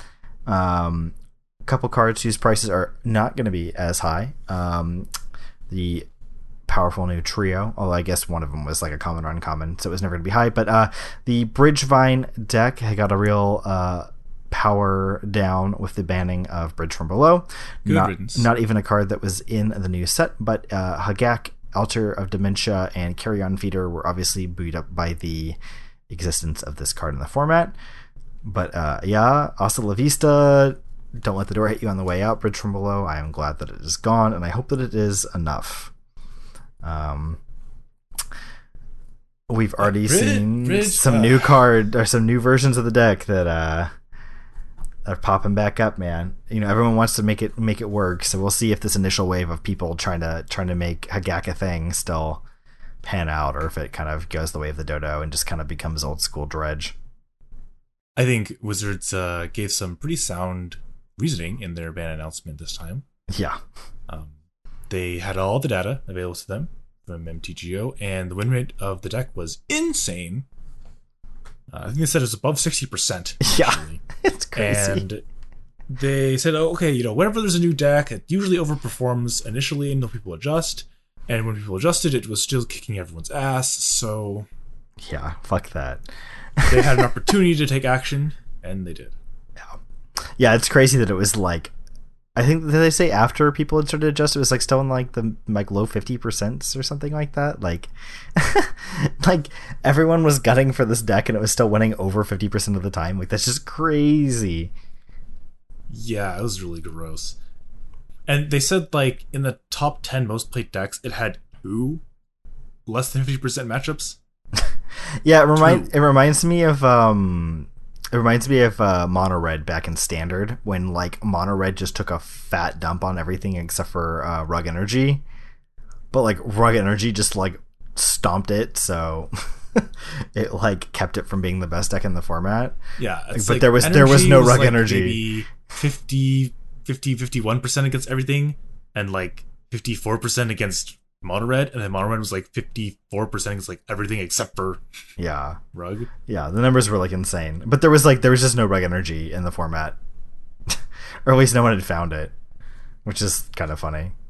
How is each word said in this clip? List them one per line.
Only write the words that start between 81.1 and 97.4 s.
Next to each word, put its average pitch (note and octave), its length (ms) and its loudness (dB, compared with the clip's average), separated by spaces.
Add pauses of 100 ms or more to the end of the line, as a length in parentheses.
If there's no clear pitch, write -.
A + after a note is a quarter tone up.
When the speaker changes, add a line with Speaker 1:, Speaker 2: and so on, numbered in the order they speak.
Speaker 2:
And A2+ 180 0
when A2+ 100 -2
people G#2 200 -6
adjusted, D#3 380 2
it G#2 140 -2
was G#2+ 160 -4
still B2+ 220 0
kicking - 340 -8
everyone's E2 320 -10
ass, C3+ 400 -2
so" G#2+ 760 -2 (600)
Speaker 1:
Yeah, C#2+ 240 -6 (100)
fuck - 280 -4
that. C2 280 -8 (720)
Speaker 2:
they B2+ 120 8
had C3 160 8
an B2+ 60 8
Speaker 1:
<laughs> - 0 -
Speaker 2:
opportunity F3 500 4
to D3 100 2
take C3+ 200 0
action, C#3 480 0 (280)
and F#2 240 -6
they E2+ 80 -8
did. B1 200 -12 (420)
Speaker 1:
Yeah. - 220 -14 (600)
Yeah, A#2 180 6
it's - 140 2
crazy C3+ 300 6
that G#2+ 100 4
it G2 60 2
was, G2 200 2
like, F2 360 -2 (640)
I A#2 100 2
think, D#3+ 180 4
did D3+ 80 0
they D#3+ 200 8
say E3+ 200 4
after C#3+ 400 4
people D#3 280 0
had D3 80 0
started D#3 180 0
to D3+ 40 6
adjust, D3 260 2
it D3 40 -2
was, C3 120 4
like, B2+ 100 4
still C3 200 4
in, C3+ 80 0
like, B2+ 240 0
the, A2+ 220 -2 (120)
like, G2+ 240 0
low G2+ 160 2
fifty A#2+ 300 -4
percent A#2 580 -4
or C3+ 80 -6
something D3 280 -4
like D3 220 -4
that? C#3+ 280 -2